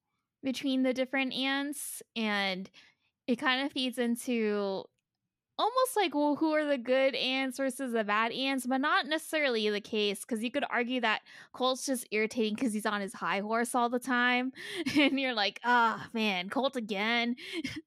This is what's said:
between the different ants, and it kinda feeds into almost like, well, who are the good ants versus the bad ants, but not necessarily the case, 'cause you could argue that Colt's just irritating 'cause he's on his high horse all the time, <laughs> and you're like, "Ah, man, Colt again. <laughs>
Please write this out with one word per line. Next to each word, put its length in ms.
between 420
the 100
different 400
ants, 680
and 540
it 120
kinda 320
feeds 280
into 840
almost 380
like, 180
well, 220
who 180
are 120
the 120
good 380
ants 420
versus 340
the 120
bad 280
ants, 340
but 140
not 260
necessarily 640
the 100
case, 440
'cause 180
you 80
could 200
argue 300
that 220
Colt's 340
just 260
irritating 440
'cause 180
he's 120
on 160
his 120
high 260
horse 340
all 160
the 100
time, 520
<laughs> 140
and 220
you're 140
like, 300
"Ah, 500
man, 360
Colt 260
again. 600
<laughs> 480